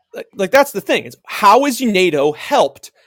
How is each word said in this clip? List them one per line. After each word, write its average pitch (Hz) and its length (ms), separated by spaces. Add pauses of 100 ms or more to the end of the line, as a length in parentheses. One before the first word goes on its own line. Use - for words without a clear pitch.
(140)
Like, - 200
like, 190 160
that's 277 220
the 196 80
thing. 220 240
It's, 123 120 (100)
how 220 400
is 262 140
nato 180 520
helped? - 580 (160)